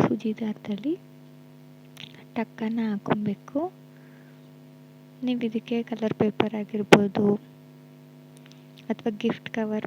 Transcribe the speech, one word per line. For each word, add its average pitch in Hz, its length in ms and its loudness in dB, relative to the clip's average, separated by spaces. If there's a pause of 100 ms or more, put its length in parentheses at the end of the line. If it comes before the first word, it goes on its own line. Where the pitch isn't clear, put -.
ಸೂಜಿ 220 360 -2
ದಾರದಲ್ಲಿ 214 540 -6 (1400)
ಟಕ್ಕನ್ನ 226 420 -4 (120)
ಹಾಕೊಬೇಕು. 208 680 -2 (1700)
ನೀವು 247 220 0
ಇದಕ್ಕೆ 226 280 -4 (120)
ಕಲರ್ 220 320 -2
ಪೇಪರ್ 214 380 2
ಆಗಿರ್ಬೋದು 208 680 4 (1700)
ಅಥವಾ 226 200 -4 (120)
ಗಿಫ್ಟ್ - 340 -2
ಕವರ್ 214 300 -4